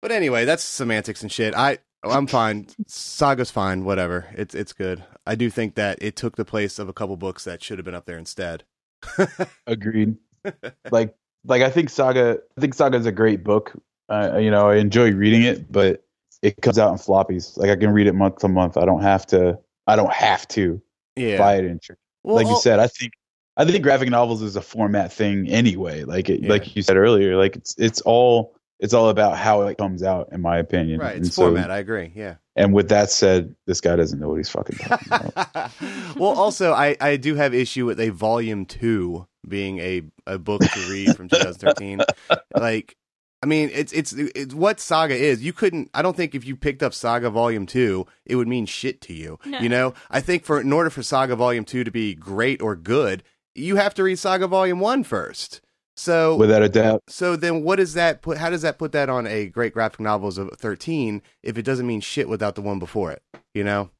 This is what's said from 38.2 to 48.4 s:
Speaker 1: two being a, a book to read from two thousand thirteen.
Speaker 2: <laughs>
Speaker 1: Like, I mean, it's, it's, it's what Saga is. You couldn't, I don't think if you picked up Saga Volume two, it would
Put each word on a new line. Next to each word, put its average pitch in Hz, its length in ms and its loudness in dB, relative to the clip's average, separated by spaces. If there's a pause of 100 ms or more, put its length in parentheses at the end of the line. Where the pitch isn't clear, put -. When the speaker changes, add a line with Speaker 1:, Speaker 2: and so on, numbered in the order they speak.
Speaker 1:
two 90 600 -4 (200)
being 98 320 -6
a, 90 240 -6 (240)
a 95 120 -8
book 98 240 -2
to 92 280 -2
read 98 260 -2
from 90 120 -16
two - 100 2
thousand 90 220 -2
thirteen. 98 400 0 (280)
Speaker 2:
<laughs> - 260 -4
Speaker 1:
Like, 113 420 -2 (460)
I 135 40 -4
mean, 151 280 0
it's, 151 180 -6
it's, 147 200 -4
it's 139 420 -8
what 196 260 0
Saga 160 340 0
is. 123 280 0
You 160 100 -6
couldn't, 170 400 -2
I - 100 -4
don't 180 140 0
think 170 180 -4
if 127 120 -8
you 135 100 -10
picked 139 260 -4
up 127 120 -2
Saga 120 360 -2
Volume 113 360 -2
two, 98 400 0 (180)
it 123 120 -4
would 120 120 0